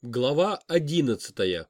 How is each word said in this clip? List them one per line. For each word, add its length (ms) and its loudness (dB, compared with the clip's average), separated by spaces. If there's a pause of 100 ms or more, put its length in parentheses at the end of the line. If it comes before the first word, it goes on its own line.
Глава 640 0
одиннадцатая. 1040 0